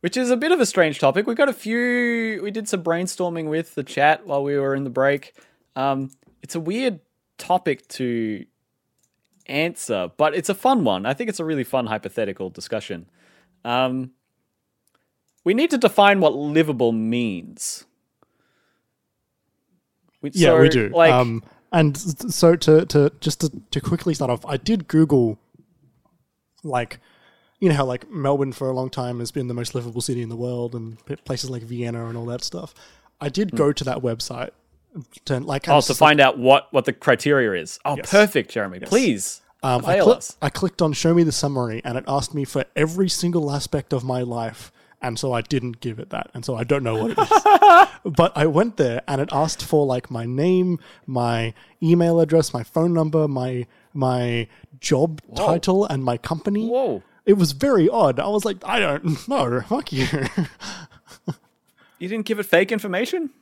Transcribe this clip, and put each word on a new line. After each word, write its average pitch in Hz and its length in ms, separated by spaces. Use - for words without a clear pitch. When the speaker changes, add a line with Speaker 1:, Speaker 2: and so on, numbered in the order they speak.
Speaker 1:
which 180 160
is 247 140
a 247 80
bit 311 140
of 349 80
a 240 40
strange 160 340
topic. 156 280
We 233 80
got 277 160
a - 20
few, 233 880
we 208 80
did 214 160
some 185 160
brainstorming 170 680
with 160 240
the 143 100
chat 147 420
while 143 160
we 143 160
were 139 160
in 139 100
the 131 60
break. 139 440
Um, 135 360
it's - 120
a 165 60
weird 202 400
topic 175 520
to 113 580
answer, 135 720
but 151 180
it's 175 140
a 202 60
fun 247 300
one. 98 200
I 123 80
think 226 160
it's 202 120
a 165 40
really 156 200
fun 127 240
hypothetical 101 600
discussion. 92 600
Um, 127 480
we 180 100
need 285 180
to 277 80
define 202 420
what 151 120
livable 147 600
means. 113 920
We, 143 100
Speaker 2:
Yeah, 170 180
Speaker 1:
so, 160 100
Speaker 2:
we 156 80
do. 107 220
Speaker 1:
like 165 220
Speaker 2:
Um, 120 300
and 151 240
s-, 175 380
so 170 200
to, 160 320
to, 147 240
just - 200
to, 151 100
to 147 80
quickly 170 340
start 131 160
off, 120 160
I 139 120
did 214 280
Google, 139 540
like, 123 380
you 196 100
know 156 60
how, 143 100
like, 127 240
Melbourne 139 440
for 131 180
a - 20
long 127 180
time 123 280
has 117 140
been 127 160
the 120 60
most 120 200
livable 120 260
city 120 220
in 113 60
the 113 80
world, 120 400
and 113 280
p-, 139 120
places 131 340
like 120 140
Vienna 117 420
and 117 100
all 117 100
that 120 180
stuff. - 300
I 143 80
did 185 220
Speaker 1:
Hmm. 117 60
Speaker 2:
go 147 160
to 143 120
that 135 140
website 120 520
to, 131 140
like, 143 280
Speaker 1:
Oh, 147 80
Speaker 2:
and 143 80
Speaker 1:
to - 80
Speaker 2:
s-, 123 60
Speaker 1:
find 151 220
out 135 180
what, 131 340
what 131 120
the 139 80
criteria 120 680
is. 82 240
Oh, 143 120
Speaker 2:
Yes. - 120
Speaker 1:
perfect, 196 440
Jeremy. 95 280
Speaker 2:
Yes. - 80
Speaker 1:
Please, 185 520
Speaker 2:
Um, 123 220
I 175 100
Speaker 1:
avail 190 100
Speaker 2:
cli-, 226 100
Speaker 1:
us. - 260
Speaker 2:
I 143 100
clicked - 300
on 160 120
Show 165 220
Me 170 100
the 151 80
Summary, 123 520
and 120 140
it - 80
asked 139 260
me 143 120
for 135 200
every 170 320
single 170 420
aspect 143 420
of 127 120
my 127 180
life, 117 480
and 117 160
so 135 140
I 117 100
didn't 123 380
give 113 180
it 123 120
that, - 220
and 123 120
so 131 100
I 113 80
don't 135 220
know 113 180
what 233 100
it - 60
is. 415 100
Speaker 1:
<laughs> 403 600
Speaker 2:
But 170 320
I 147 100
went 185 300
there, 120 320
and 139 120
it 147 120
asked 156 320
for, 151 200
like, 127 280
my 117 140
name, 175 520
my 117 480
email 170 380
address, 156 340
my 120 80
phone 170 320
number, 156 320
my, 127 400
my 123 540
job 156 460
Speaker 1:
Whoa. 135 200
Speaker 2:
title, 190 400
and 135 180
my 123 140
company. 202 500
Speaker 1:
Whoa. 233 340
Speaker 2:
It 196 80
was 175 180
very 185 360
odd. 160 320
I - 80
was 208 160
like, 202 200
"I 226 140
don't 160 500
<laughs> - 0
know. 123 340
Fuck - 300
you." 131 140
<laughs> - 1300
Speaker 1:
You 180 100
didn't 214 180
give 214 120
it 202 80
fake 185 240
information? 226 600